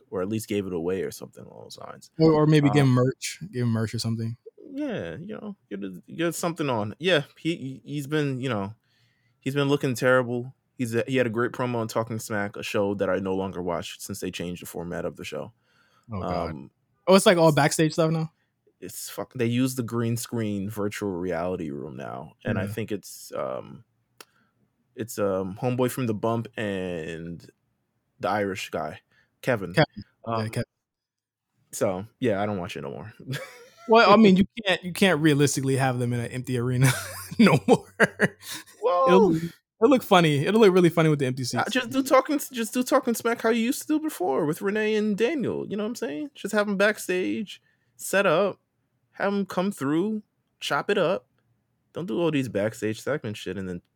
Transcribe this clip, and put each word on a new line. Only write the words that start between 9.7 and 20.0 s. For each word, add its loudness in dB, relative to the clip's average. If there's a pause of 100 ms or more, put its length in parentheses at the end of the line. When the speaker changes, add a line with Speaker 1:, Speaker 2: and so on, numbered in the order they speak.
Speaker 1:
terrible. 2 (240)
He's -4
a, 2
he 0
had 4
a 0
great 0
promo -2
on -2
Talking -4
Smack, -4
a -10
show 0
that 0
I 0
no -2
longer -4
watch -6
since -10
they -6
changed -8
the -14
format -8
of -6
the -14
show. -10 (600)
Speaker 2:
Oh, -6
God. -4
Speaker 1:
Um, -12 (380)
Speaker 2:
Oh, 8
it's, 4
like, 6
all 6
backstage 2
stuff 2
now? -4 (480)
Speaker 1:
It's -12
fuck-, -12
they 0
use 0
the -4
green -2